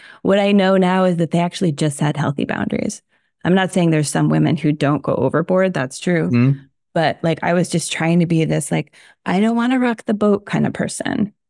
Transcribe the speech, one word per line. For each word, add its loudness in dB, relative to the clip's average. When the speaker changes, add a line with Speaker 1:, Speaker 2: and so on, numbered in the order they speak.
Speaker 1:
What 2
I 2
know 4
now 2
is 2
that -2
they 0
actually -2
just -2
had 0
healthy -2
boundaries. -4
I'm 2
not 0
saying 2
there's 2
some 0
women 2
who 0
don't -2
go -2
overboard. 0
That's -6
true. -2
Speaker 2:
Mm-hmm. 2
Speaker 1:
But, 0
like, 0
I 0
was 0
just -4
trying 0
to 2
be 2
this, -2
like, -4
"I 0
don't 0
wanna 0
rock -2
the -2
boat" 0
kind 0
of -4
person, -4